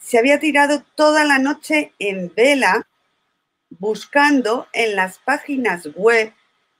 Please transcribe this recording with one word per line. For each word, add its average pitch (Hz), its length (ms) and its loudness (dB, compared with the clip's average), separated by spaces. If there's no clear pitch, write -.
se - 160 0
había 277 200 2
tirado 285 440 0
toda 302 300 2
la 285 140 2
noche 294 600 -4
en 190 380 -6
vela 233 500 2
buscando 247 920 0
en 220 240 -2
las 185 220 -4
páginas 247 760 -4
web 220 380 0